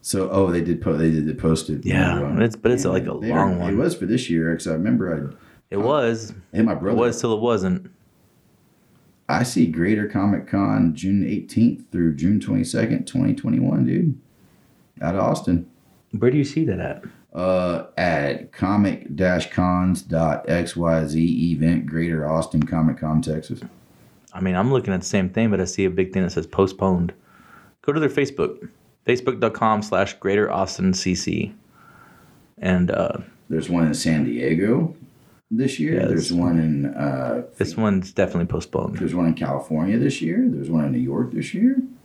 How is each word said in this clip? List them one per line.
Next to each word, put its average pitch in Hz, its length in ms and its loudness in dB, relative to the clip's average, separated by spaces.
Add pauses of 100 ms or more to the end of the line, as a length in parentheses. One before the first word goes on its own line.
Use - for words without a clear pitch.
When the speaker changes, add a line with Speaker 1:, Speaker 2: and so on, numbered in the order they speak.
Speaker 1:
So, 95 300 -2
oh, 95 200 4
they 85 100 0
did 82 200 0
po-, 78 160 0
they 80 140 4
did, 78 160 2
they 76 80 -2
posted. 78 500 0
Speaker 2:
Yeah, 92 300 2
Speaker 1:
They - 80 -2
were, - 180 0
Speaker 2:
it's, 113 160 2
but 113 140 2
it's, 92 140 0
Speaker 1:
yeah, 90 40 2
Speaker 2:
like, 92 140 0
a - 180 -6
Speaker 1:
they 107 100 -4
were, - 60 0
Speaker 2:
long 95 220 2
one. 87 140 -2
Speaker 1:
it 101 40 2
was - 180 0
for 98 120 -6
this 123 240 0
year, 82 220 2
'cause 80 140 -6
I 82 60 -2
remember 85 580 -2
I - 40 -18 (340)
Speaker 2:
It 98 80 -4
was. 113 560 0 (180)
Speaker 1:
Hey, 110 120 2
my 110 100 2
Speaker 2:
It 76 80 -6
Speaker 1:
brother. 117 160 0
Speaker 2:
was 117 240 0
till 117 140 0
it 107 40 -2
wasn't. 95 500 0 (1400)
Speaker 1:
I 90 140 0
see 101 240 2
Greater 92 420 0
Comic 98 380 0
Con 98 460 2
June 95 320 0
eighteenth 104 680 0
through 82 240 2
June 92 260 2
twenty-second, 110 680 -2
twenty - 260 0
twenty-one, - 520 0
dude. 165 340 0 (840)
Out 85 140 -2
of 95 60 0
Austin. 98 440 0 (460)
Speaker 2:
Where 113 180 2
do 143 80 2
you 143 60 2
see 160 220 -2
that 98 160 -2
at? - 220 -8 (300)
Speaker 1:
Uh, 90 540 0 (100)
at 73 540 -2
comic 98 640 0
dash 90 340 0
cons 90 540 2
dot 80 460 0
X 85 260 0
Y 82 300 2
Z 82 480 2
event, 80 320 2
Greater 80 440 -2
Austin 80 340 0
Comic 80 360 0
Con, 78 220 0
Texas. 78 400 -6 (720)
Speaker 2:
I 95 80 -8
mean, 92 140 0
I'm 110 180 2
looking 110 200 0
at 92 60 0
the 87 80 -10
same 95 220 0
thing, 113 200 2
but 101 120 2
I - 40 0
see - 200 -2
a 92 40 4
big 92 220 -2
thing 95 120 0
that 87 80 -2
says 80 140 -4
postponed. 95 680 0 (680)
Go 143 120 -2
to 156 60 0
their 151 100 2
Facebook, - 600 -2 (380)
facebook 123 320 0
dot 113 140 0
com 107 280 2
slash 98 340 0
Greater 101 360 0
Austin 92 420 0
C 92 220 -2
C. 85 400 -4 (1040)
And, 90 320 2
uh, - 260 -2 (320)
Speaker 1:
There's 80 200 -4
one 85 180 2
in 73 80 0
San 78 300 0
Diego 85 720 0 (540)
this 123 300 0
year. 160 160 0
Speaker 2:
Yes. - 140 0
Speaker 1:
There's 82 240 0
one 87 260 2
in, 76 340 0
uh, 65 500 -4 (140)
Speaker 2:
This - 180 -2
one's 101 360 0
definitely 90 340 0
postponed. - 540 -4
Speaker 1:
There's 85 160 -2
one 87 100 2
in 82 80 4
California 78 640 -2
this 135 240 0
year. 170 260 0
There's - 220 -2
one 80 160 0
in 139 60 -2
New 120 80 0
York 123 320 -2
this - 220 -6
year. 247 240 2 (280)